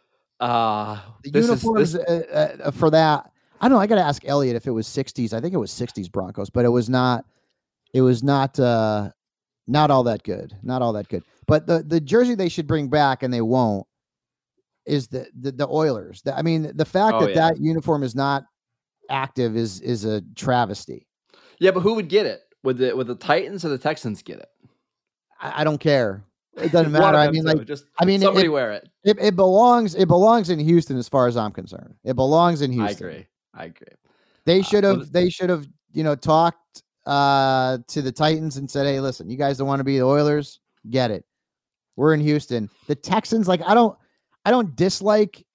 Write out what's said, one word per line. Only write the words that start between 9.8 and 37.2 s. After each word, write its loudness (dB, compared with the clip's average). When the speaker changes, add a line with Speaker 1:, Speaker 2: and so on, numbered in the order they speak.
Speaker 2:
all 4
that -2
good. -10
Not -6
all 0
that -8
good. -8
But 2
the, 0
the 0
jersey 2
they -2
should -6
bring -2
back, 2
and -2
they -2
won't, 0
is -2
the, -10
the, -8
the -4
Oilers. -2
The, -6
I -4
mean, 0
the 0
fact 2
Speaker 1:
Oh, 2
Speaker 2:
that 2
Speaker 1:
yeah. 2
Speaker 2:
that -4
uniform 0
is -6
not -2
active -4
is, -4
is -6
a -4
travesty. -4
Speaker 1:
Yeah, 4
but -2
who 0
would -4
get 2
it? -8
Would 0
the, 2
would -4
the -6
Titans -4
or -4
the -4
Texans -6
get -16
it? -20
Speaker 2:
I, -8
I 0
don't -2
care. 0
It -4
doesn't 2
Speaker 1:
<laughs> -
One 2
Speaker 2:
matter. 4
Speaker 1:
of 6
Speaker 2:
I 4
Speaker 1:
them 0
Speaker 2:
mean, -2
Speaker 1:
two. 2
Speaker 2:
like, -8
Speaker 1:
Just -12
Speaker 2:
I 2
mean, 2
Speaker 1:
somebody 4
Speaker 2:
it, 0
Speaker 1:
wear -2
it. -12
Speaker 2:
it, 2
it 2
belongs, 4
it 4
belongs 4
in 0
Houston 2
as -6
far 2
as 0
I'm -4
concerned. -16
It -4
belongs 2
in -2
Speaker 1:
I 0
Speaker 2:
Houston. -8
Speaker 1:
agree. -18
I -16
agree. -20
Speaker 2:
They 4
Speaker 1:
Uh, -2
Speaker 2:
should 2
Speaker 1:
well, 2
Speaker 2:
have, -12
they 2
should -4
have, -2
you -4
know, 0
talked, 0
uh, 2